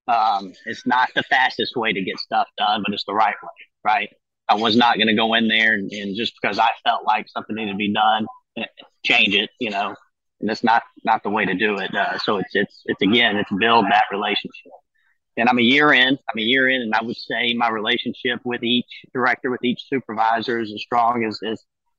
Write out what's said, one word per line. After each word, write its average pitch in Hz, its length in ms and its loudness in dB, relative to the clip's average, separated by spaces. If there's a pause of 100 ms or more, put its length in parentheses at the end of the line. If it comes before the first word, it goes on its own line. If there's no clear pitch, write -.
Um, 104 460 0 (120)
it's 113 200 -10
not 123 300 2
the 135 80 -2
fastest 127 520 0
way 110 160 0
to 98 100 -2
get 95 180 -6
stuff 107 280 -2 (100)
done, 104 280 0
but 104 80 -4
it's 98 120 -6
the 98 80 -6
right 104 300 2
way, - 60 -16 (340)
right? 104 260 0 (380)
I 117 80 4
was 110 220 2
not 117 200 4
gonna 110 180 2
go 113 180 2
in 113 140 2
there 110 260 2
and, 104 180 -4
and 101 240 -8
just 110 240 -4
because 104 200 -2
I 113 100 4 (160)
felt 113 200 0
like 107 220 0
something - 280 -8
needed 107 160 -4
to 98 60 -6
be 104 140 0
done, 110 360 2 (300)
eh, 113 80 -8 (380)
change 110 300 2
it, 104 160 0 (100)
you 113 120 -4
know, 101 240 -4 (440)
and 101 100 -4
that's 110 140 -4
not, 117 200 2 (200)
not 110 200 0
the 104 80 -4
way 104 140 0
to 95 100 0
do 101 240 0
it. 95 140 -6
Uh, 95 260 -2
so 107 180 0
it's, 90 160 -6
it's, - 320 -4
it's, 113 160 -4
again, 107 340 4
it's 104 240 -4
build 113 300 4
that 104 220 4
relationship. 101 600 -6 (680)
And 117 120 2
I'm 123 80 4
a 120 60 4
year 147 280 6
in, 127 220 4
I'm - 240 -6
a 113 40 -4
year 131 280 2
in, 131 120 0
and 110 120 -4
I 113 100 0
would 113 140 -6
say 120 380 -4
my 117 140 0
relationship 117 760 -4
with 120 180 -6
each 120 220 0 (280)
director, 123 380 -2
with 120 140 -6
each 123 240 -2
supervisor 113 720 -2
is 107 100 -8
as 104 100 -12
strong 120 440 0
as, 107 180 -4
as, 107 180 -6 (380)